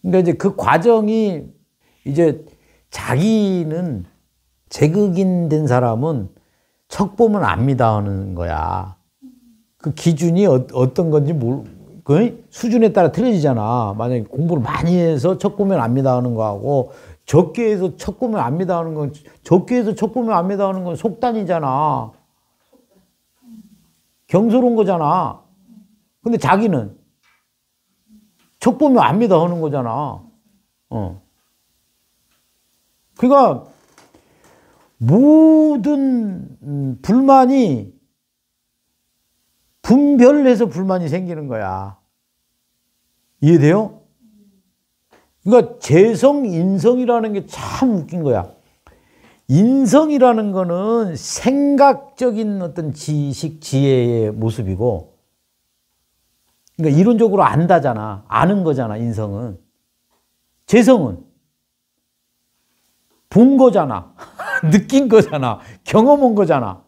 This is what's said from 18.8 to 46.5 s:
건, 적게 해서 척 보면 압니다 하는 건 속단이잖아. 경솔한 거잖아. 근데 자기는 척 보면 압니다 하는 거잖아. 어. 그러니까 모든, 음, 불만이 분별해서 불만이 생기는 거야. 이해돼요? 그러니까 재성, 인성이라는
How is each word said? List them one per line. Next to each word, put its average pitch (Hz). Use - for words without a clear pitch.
건, 147
적게 185
해서 220
척 220
보면 226
압니다 196
하는 190
건 170
속단이잖아. 156
경솔한 233
거잖아. 170
근데 233
자기는 170
척 -
보면 269
압니다 180
하는 175
거잖아. 131
어. 95
그러니까 247
모든, 269
음, 139
불만이 254
분별해서 262
불만이 180
생기는 165
거야. 98
이해돼요? 165
그러니까 220
재성, 233
인성이라는 220